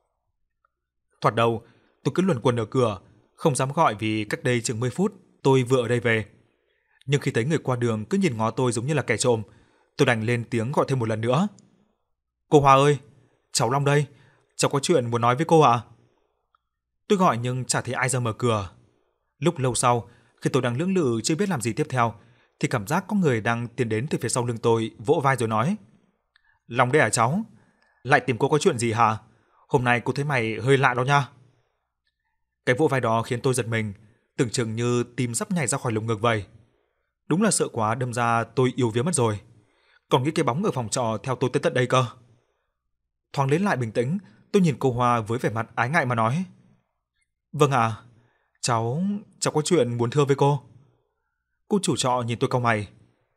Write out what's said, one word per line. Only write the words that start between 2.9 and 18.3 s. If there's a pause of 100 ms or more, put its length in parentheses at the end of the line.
không
dám
gọi
vì
cách
đây
chừng
mười
phút (280)
tôi
vừa
ở
đây
về. (800)
Nhưng
khi
thấy
người
qua
đường
cứ
nhìn
ngó
tôi
giống
như
là
kẻ
trộm, (540)
tôi
đành
lên
tiếng
gọi
thêm
một
lần
nữa. (1000)
"Cô
Hoa
ơi, (540)
cháu
Long
đây, (500)
cháu
có
chuyện
muốn
nói
với
cô
ạ." (1300)
Tôi
gọi
nhưng
chả
thấy
ai
ra
mở